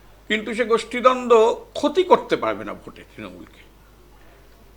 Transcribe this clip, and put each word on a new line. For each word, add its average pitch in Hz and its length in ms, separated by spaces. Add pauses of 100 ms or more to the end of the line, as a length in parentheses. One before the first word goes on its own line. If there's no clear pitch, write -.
(300)
কিন্তু 214 240
সে 240 100
গোষ্ঠীদ্বন্দ্ব 240 1080
ক্ষতি - 300
করতে 262 340
পারবে 110 280
না 98 100
ভোটে - 280 (140)
তৃণমূলকে। 92 440 (1160)